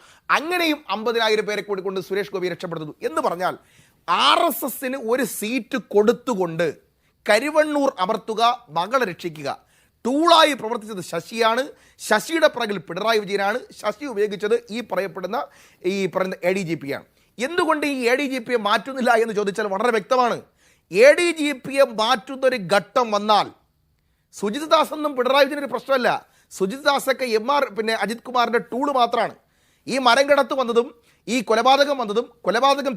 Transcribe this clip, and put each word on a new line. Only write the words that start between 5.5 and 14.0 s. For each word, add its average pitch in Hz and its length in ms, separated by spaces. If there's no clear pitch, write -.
കൊടുത്തുകൊണ്ട് 202 720
കരിവണ്ണൂർ 294 580
അമർത്തുക, 220 380
മകളെ 233 340
രക്ഷിക്കുക. 151 360
ടൂളായി 311 560
പ്രവർത്തിച്ചത് 220 420
ശശിയാണ്. 226 500
ശശിയുടെ 302 460
പിറകിൽ 214 240
പിണറായി 214 360
വിജയനാണ്. 202 360
ശശി 208 320